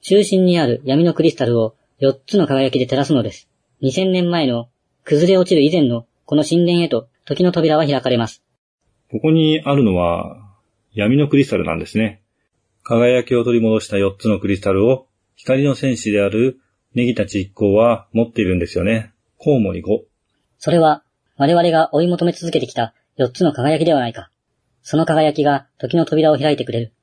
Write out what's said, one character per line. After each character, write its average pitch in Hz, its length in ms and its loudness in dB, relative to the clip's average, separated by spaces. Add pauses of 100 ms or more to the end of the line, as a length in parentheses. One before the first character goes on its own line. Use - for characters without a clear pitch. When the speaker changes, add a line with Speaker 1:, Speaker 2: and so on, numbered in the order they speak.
Speaker 1:
中 196 240 2
心 185 200 2
に 180 140 4
あ 151 80 2
る 117 180 -2
闇 139 200 2
の 170 100 2
ク - 80 -2
リ 160 80 4
ス 156 60 -6
タ 135 80 -2
ル 117 160 2
を 110 160 -2 (220)
四 135 160 2
つ - 220 -6
の 175 100 4
輝 135 240 0
き 131 80 -2
で 123 80 0
照 127 100 -2
ら 139 80 0
す 160 80 -2
の 131 100 2
で 104 100 -6
す。 - 160 -20 (320)
二 135 120 -2
千 185 200 0
年 180 180 0
前 165 160 -2
の 120 220 -4 (360)
崩 165 300 2
れ 190 40 4
落 180 80 2
ち 185 80 0
る 151 80 4
以 147 80 4
前 170 120 2
の 117 240 -2 (180)
こ 143 120 -2
の 151 80 2
神 170 220 0
殿 175 160 0
へ 165 60 -2
と 117 200 -4 (160)
時 147 200 -2
の 180 80 2
扉 160 240 0
は 156 100 2
開 139 140 -2
か 131 80 -4
れ 123 80 0
ま 117 120 -2
す。 - 140 -18 (680)
Speaker 2:
こ - 100 -8
こ 156 100 0
に 156 340 2
あ 143 100 -2
る 143 100 2
の 98 100 2
は 85 420 -2 (580)
闇 107 220 0
の 147 120 2
ク 147 80 0
リ 139 80 4
ス - 60 -10
タ 104 80 -2
ル 87 60 -2
な 82 100 -4
ん 82 40 -6
で 80 80 -10
す - 120 -6
ね。 110 240 -4 (600)
輝 120 420 0
き 127 120 -2
を 120 80 0
取 120 160 2
り 113 40 -2
戻 110 160 0
し - 80 -16
た 101 100 -4
四 98 200 0
つ - 100 -4
の 101 120 0
ク 98 80 -6
リ 98 80 0
ス 95 60 -10
タ 98 100 -2
ル 98 180 2
を 131 160 -2 (300)
光 131 280 -2
の 139 100 0
戦 127 220 -4
士 110 140 -6
で 104 120 0
あ 101 60 0
る 117 300 -2 (360)
ネ 120 100 0
ギ 120 100 0
た 104 120 -2
ち 98 160 -4
一 95 100 -10
行 101 220 0
は 113 380 2
持 113 120 0
っ 117 80 -18
て 113 100 -2
い - 20 2
る 92 120 0
ん - 20 0
で 85 80 -4
す - 120 -6
よ 87 60 -4
ね。 113 280 -4 (240)
コ - 180 0
ウ 127 60 2
モ 95 120 -2
リ 87 100 -10
五。 98 220 -4 (540)
Speaker 1:
そ - 120 -4
れ 170 80 2
は 156 240 2 (340)
我 143 160 2
々 170 180 2
が 160 240 0
追 151 80 2
い 175 60 0
求 175 160 -2
め 175 80 0
続 170 180 -10
け - 80 -8
て 170 80 -6
き - 60 -14
た 117 220 -6 (220)
四 127 120 0
つ 180 160 -4
の 151 80 2
輝 143 260 -2
き 156 60 0
で 165 80 2
は 143 80 2
な 120 80 -4
い 113 40 -10
か。 - 180 -18 (520)
そ - 140 -6
の 160 80 2
輝 156 280 2
き 151 120 -2
が 139 220 0 (120)
時 131 180 -4
の 165 100 2
扉 156 260 2
を 143 60 0
開 147 160 0
い - 20 -12
て 123 80 -6
く 113 80 -10
れ 117 80 -4
る。 117 120 -10 (100)